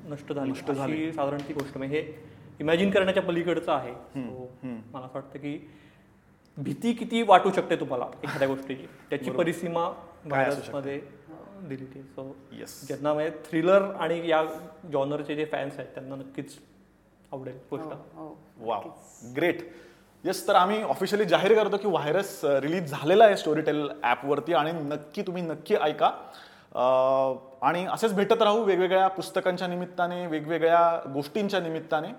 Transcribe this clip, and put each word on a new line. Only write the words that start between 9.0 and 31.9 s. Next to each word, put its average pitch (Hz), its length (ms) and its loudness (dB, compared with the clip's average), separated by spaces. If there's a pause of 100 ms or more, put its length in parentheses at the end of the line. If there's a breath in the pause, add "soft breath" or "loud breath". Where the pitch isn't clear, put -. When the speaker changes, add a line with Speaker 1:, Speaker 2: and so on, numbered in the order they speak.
Speaker 1:
त्याची 139 200 -4
Speaker 2:
बरोबर. 180 140 0
Speaker 1:
परिसीमा 170 460 -2
Speaker 2:
काय - 540 -4
असू 139 160 -2
शकते? - 100 -12
Speaker 1:
व्हायरसमध्ये, 139 300 -6 (280)
अ, - 400 -18
दिलेली 135 320 -12
आहे. 135 220 -14
So 135 120 -12 (180)
Speaker 2:
येस. 113 340 -16
Speaker 1:
ज्यांना 143 280 -2
म्हणजे 151 160 -2
थ्रिलर 175 520 4
आणि 170 460 -4
या 160 160 4 (480)
जॉनरचे 147 440 -2
जे 156 80 -2
फॅन्स 139 340 -6
आहेत 131 160 -12
त्यांना 135 200 -12
नक्कीच 135 440 -12 (720)
आवडेल 131 260 -12 (120)
गोष्ट. 156 160 -6
Speaker 3:
हो, 156 380 -14
हो, 151 140 -16 (200)
Speaker 2:
वाव, 110 220 -2
Speaker 3:
नक्कीच. - 560 -14
Speaker 2:
ग्रेट. 165 340 0 (540 loud breath)
येस, - 240 -2
तर 196 60 4
आम्ही 196 280 4
ऑफिशियली 202 420 0
जाहीर 180 300 6
करतो 208 220 4
की 202 120 -2
व्हायरस, 160 560 0
अ, 143 160 4
रिलीज 160 300 -2
झालेला 175 340 6
आहे 196 120 8
स्टोरीटेल 151 540 0 (120)
ॲपवरती 143 520 0
आणि 156 180 2
नक्की 151 500 -6
तुम्ही 180 200 -6
नक्की 160 320 -2
ऐका. 156 360 2 (640 loud breath)
अ, 120 80 0 (840)
आणि 175 200 0
असेच 196 280 -2
भेटत 202 280 4
राहू 214 200 4
वेगवेगळ्या 190 460 4
पुस्तकांच्या 180 600 -2
निमित्ताने, 180 580 -4
वेगवेगळ्या 165 840 2
गोष्टींच्या 185 480 -2
निमित्ताने. 160 480 -2 (100)